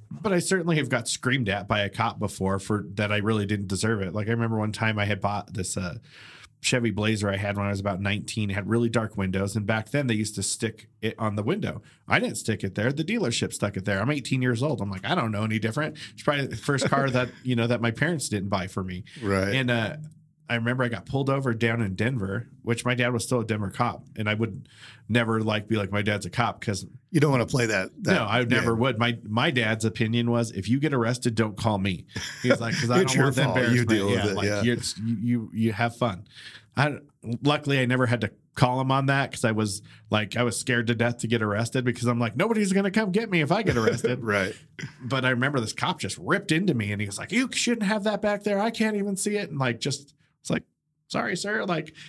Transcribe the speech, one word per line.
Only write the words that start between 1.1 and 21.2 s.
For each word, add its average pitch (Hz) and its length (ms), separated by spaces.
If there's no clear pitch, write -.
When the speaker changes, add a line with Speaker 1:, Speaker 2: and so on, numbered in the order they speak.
Speaker 1:
at 98 180
by 104 140
a 101 80
cop 113 280
before 98 400
for 101 260
that 104 160
I 104 60
really 104 280
didn't 98 220
deserve 101 340
it. 95 120
Like, 104 140
I 113 40
remember 113 260
one 107 140
time 110 260
I 101 60
had 101 160
bought 101 340
this, 95 220
uh, 90 200
Chevy 120 300
Blazer 104 380
I 98 60
had 101 220
when 101 80
I 101 60
was 98 100
about 98 200
nineteen, 101 480
had 98 200
really 117 200
dark 113 280
windows. 95 400
And 101 80
back 110 260
then 143 160
they 117 80
used 107 200
to 98 80
stick - 440
it 107 180
on 107 160
the 104 80
window. 160 380
I - 120
didn't 240 180
stick 208 260
it 175 120
there. 120 180
The 156 100
dealership 156 500
stuck 101 240
it 92 80
there. 104 160
I'm 120 100
eighteen 131 300
years 123 220
old. 139 180
I'm 101 80
like, 92 160
"I 143 80
don't 120 180
know 104 120
any 110 160
different." 135 380
It's - 100
probably 139 240
the - 80
first 135 340
car 139 200
that, 123 280
<laughs> - 60
you 127 140
know, 117 100
that 117 140
my 117 100
parents 147 380
didn't 101 200
buy 92 180
for 95 160
me. 90 200
Speaker 2:
Right. 98 340
Speaker 1:
And, 131 140
uh, 113 280
I 117 60
remember 120 300
I - 20
got 113 180
pulled 135 240